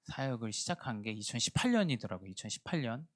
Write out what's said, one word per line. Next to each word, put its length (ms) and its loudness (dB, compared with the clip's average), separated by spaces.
사역을 500 -2
시작한 480 -2
게 100 -2
이천십팔 600 0
년이더라고요. 600 2
이천십팔 500 -2
년. 340 -2